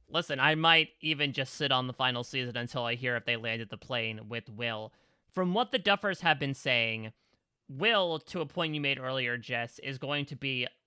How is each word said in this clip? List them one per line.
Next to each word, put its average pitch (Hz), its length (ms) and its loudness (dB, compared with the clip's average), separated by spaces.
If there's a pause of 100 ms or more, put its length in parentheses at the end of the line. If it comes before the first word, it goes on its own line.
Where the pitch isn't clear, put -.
"Listen, 151 300 -2
I 151 160 6
might 160 340 6 (120)
even 147 320 0
just 135 220 -4
sit 139 160 0
on 127 160 4
the 123 60 -6
final 123 300 0
season 123 340 -4
until 120 280 -4
I 117 100 -2
hear 123 220 -2
if 113 80 -6
they 120 120 0
landed 113 320 -4
the - 80 -12
plane 110 520 -6
with 117 200 -8
Will." 110 440 -6 (380)
From 180 220 0
what 240 180 2
the 254 80 2
Duffers 202 420 2
have 156 180 4
been 139 160 -2
saying, 113 580 0 (540)
Will, 175 520 2
to 175 220 -6
a 147 40 0
point 160 280 -2
you 151 80 -2
made 139 180 0
earlier, 127 380 -2
Jess, 117 420 -4
is 135 200 -8
going 143 280 -2
to 143 80 -10
be 127 320 -4 (200)